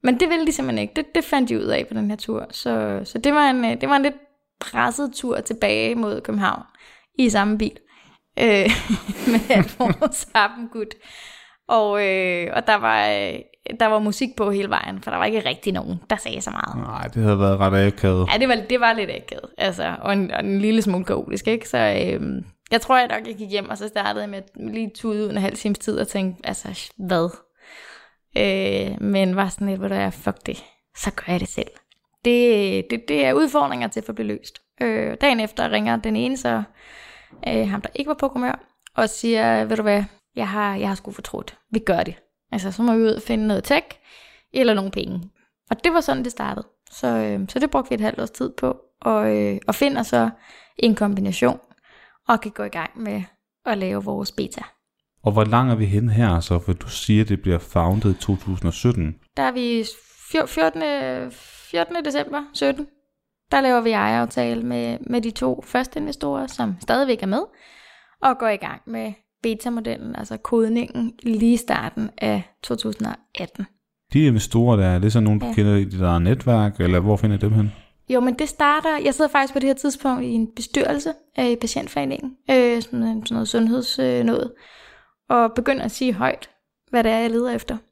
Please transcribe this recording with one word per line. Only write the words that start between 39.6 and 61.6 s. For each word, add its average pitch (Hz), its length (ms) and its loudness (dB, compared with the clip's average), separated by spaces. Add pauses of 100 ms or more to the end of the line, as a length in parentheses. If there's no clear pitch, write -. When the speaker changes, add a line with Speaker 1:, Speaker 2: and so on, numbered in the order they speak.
Speaker 1:
"Ved 220 120 -2
du 220 60 -2
hvad, 208 200 2 (320)
jeg 226 140 -4
har, 202 260 -2
jeg 202 120 -4
har 196 80 -2
sgu - 160 -14
fortrudt. - 460 -12 (140)
Vi 220 80 0
gør 185 240 0
det. - 120 -8 (360)
Altså, 196 200 -4
så 190 100 -6
må 233 140 4
vi 226 80 4
ud 226 60 4
og 214 120 -2
finde 220 260 -2
noget 196 160 0
tech, 294 220 0 (680)
eller 214 200 4
nogle 196 180 -2
penge." 185 300 -6 (480)
Og - 140 -4
det 339 100 4
var 330 80 4
sådan, 269 220 -2
det 240 80 -6
startede. - 360 -8 (240)
Så, - 160 -6
øh, 107 320 -2 (100)
så - 100 -4
det 285 120 0
brugte 262 180 0
vi 247 60 -2
et 208 60 -4
halvt - 180 -2
års 226 120 -4
tid - 260 -6
på, - 200 -2 (240)
og, 214 340 2
øh, 202 220 0 (100)
og 214 80 0
finder 277 280 0
så 165 260 2 (480)
en 226 180 4
kombination, 196 640 0 (680)
og 226 140 2
kan 208 100 -10
gå 214 120 -10
i 208 60 -8
gang 165 220 -8 (100)
med 208 220 -6 (420)
at 220 120 0
lave 196 260 -2
vores - 280 -6
beta. - 300 -6 (640)
Speaker 2:
Og 107 80 2
hvor 107 120 6
lang 120 280 4
er 117 40 4
vi 110 100 2
henne 104 260 2
her 107 280 4
så? 87 200 0
For 92 140 -2
du - 160 -8
siger, 107 360 2
det 101 160 0
bliver 90 160 2
founded 92 540 2
i 90 100 0
to 101 140 0
tusind 92 320 -4
og 82 60 0
sytten. 85 420 0 (220)
Speaker 1:
Der - 60 0
er 262 80 2
vi 240 320 -2 (480)
fjor-, 320 140 2
fjortende, 285 840 -2 (440)